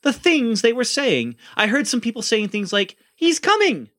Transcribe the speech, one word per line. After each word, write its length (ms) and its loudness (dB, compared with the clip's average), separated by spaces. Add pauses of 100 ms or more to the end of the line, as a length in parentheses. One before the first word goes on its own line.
The 120 0
things 480 0
they 120 4
were 120 -2
saying. 500 -2 (200)
I 120 2
heard 200 0
some 140 -2
people 200 -6
saying 280 0
things 240 -6
like, 240 -2 (180)
"He's 220 0
coming" 600 0